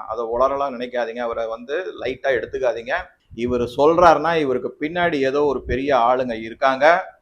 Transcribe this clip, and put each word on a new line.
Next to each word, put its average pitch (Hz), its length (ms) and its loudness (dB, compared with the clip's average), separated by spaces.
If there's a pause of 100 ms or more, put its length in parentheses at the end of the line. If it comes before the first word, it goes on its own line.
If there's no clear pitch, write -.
அதை 113 180 -6
உளறலா 135 440 0
நினைக்காதீங்க, 120 500 -6
அவரை 117 280 -4
வந்து 120 280 -8 (240)
லைட்டா 131 300 -4
எடுத்துக்காதீங்க. 120 640 -2 (420)
இவரு 120 300 -2 (120)
சொல்றாருன்னா, 160 580 6
இவருக்கு 131 340 -2 (100)
பின்னாடி 170 400 -2
ஏதோ 135 240 0
ஒரு 131 200 0
பெரிய 131 340 -4
ஆளுங்க 123 440 2
இருக்காங்க 131 440 0 (360)